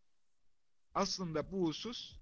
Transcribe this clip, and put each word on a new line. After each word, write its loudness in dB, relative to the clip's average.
Aslında 0
bu 4
husus -4